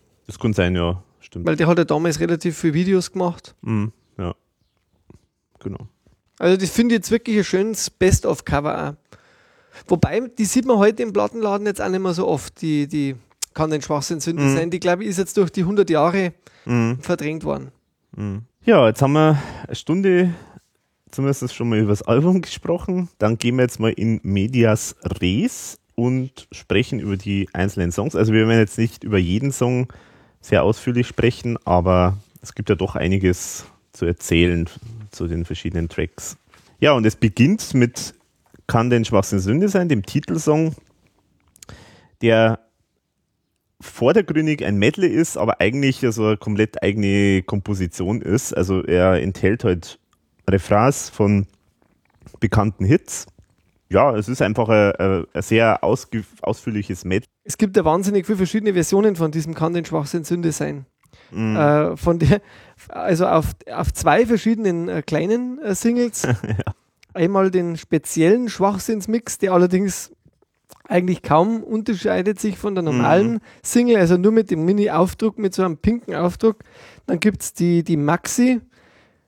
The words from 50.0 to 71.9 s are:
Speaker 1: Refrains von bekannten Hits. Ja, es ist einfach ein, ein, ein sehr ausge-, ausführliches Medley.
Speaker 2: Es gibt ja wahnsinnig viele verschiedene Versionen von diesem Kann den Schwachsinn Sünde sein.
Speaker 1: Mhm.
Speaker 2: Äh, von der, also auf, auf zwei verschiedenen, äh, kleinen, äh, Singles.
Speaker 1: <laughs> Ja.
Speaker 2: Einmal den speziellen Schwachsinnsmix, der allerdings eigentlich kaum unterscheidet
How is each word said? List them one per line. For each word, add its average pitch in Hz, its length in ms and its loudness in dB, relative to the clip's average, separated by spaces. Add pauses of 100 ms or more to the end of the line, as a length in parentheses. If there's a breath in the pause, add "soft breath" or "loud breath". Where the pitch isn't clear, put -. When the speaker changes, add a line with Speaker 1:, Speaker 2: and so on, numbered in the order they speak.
Speaker 1:
Refrains 104 600 2
von 101 380 2 (920)
bekannten 101 460 0
Hits. - 420 0 (640)
Ja, 117 260 4
es 104 120 -2
ist 123 140 -4
einfach 110 280 0
ein, 104 260 4
ein, 95 360 0
ein - 100 -4
sehr 110 420 2
ausge-, 110 400 -2 (180)
ausführliches 104 640 -6
Medley. 95 220 -2 (160)
Speaker 2:
Es - 140 -12
gibt 202 200 0
ja 170 80 2
wahnsinnig 185 400 0
viele 208 120 -2
verschiedene 202 360 0
Versionen 196 420 2
von 160 160 -2
diesem 160 220 -4
Kann 160 200 -2
den 170 120 -4
Schwachsinn 160 380 -4
Sünde 170 280 -2
sein. 147 340 -8 (460 soft breath)
Speaker 1:
Mhm. 110 240 -2
Speaker 2:
Äh, 151 420 2
von 170 220 0
der, 165 220 4 (480 loud breath)
also 170 380 -2
auf, 160 240 2 (200)
auf 165 220 -4
zwei 160 320 2
verschiedenen, 208 640 0
äh, 170 160 -4
kleinen, 240 540 -2
äh, 208 160 -4
Singles. 233 580 -2
Speaker 1:
<laughs> 104 100 0
Ja. 107 300 -6 (480)
Speaker 2:
Einmal 190 280 2
den 175 280 -2
speziellen 180 720 0
Schwachsinnsmix, 202 880 -4
der 185 160 0
allerdings 180 580 0 (720)
eigentlich 180 400 0
kaum 208 400 2
unterscheidet 208 800 -2